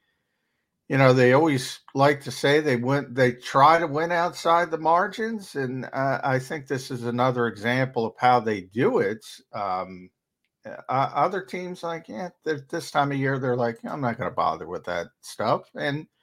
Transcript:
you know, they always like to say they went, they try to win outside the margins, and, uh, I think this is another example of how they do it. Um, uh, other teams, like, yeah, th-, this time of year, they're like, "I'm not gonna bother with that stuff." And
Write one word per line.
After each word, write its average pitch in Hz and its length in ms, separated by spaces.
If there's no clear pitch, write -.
you 139 100
know, 131 140
they 127 200
always 143 460
like 139 260
to 127 100
say 143 280
they 147 160
went, 123 400
they 127 160
try 143 480
to 170 80
win 156 240
outside 170 580
the 160 80
margins, 190 800
and, 131 300
uh, 135 380
I 131 140
think 135 300
this 131 240
is 117 140
another 120 420
example 120 580
of 104 120
how 123 240
they 107 200
do 127 380
it. 107 260
Um, 92 580
uh, 107 80
other 147 540
teams, 180 400
like, 165 280
yeah, 185 200
th-, 147 240
this 160 220
time 143 200
of 139 60
year, 135 220
they're 123 160
like, 120 300
"I'm 160 160
not 117 180
gonna 90 100
bother 82 380
with 87 160
that 87 240
stuff." 117 420
And 151 320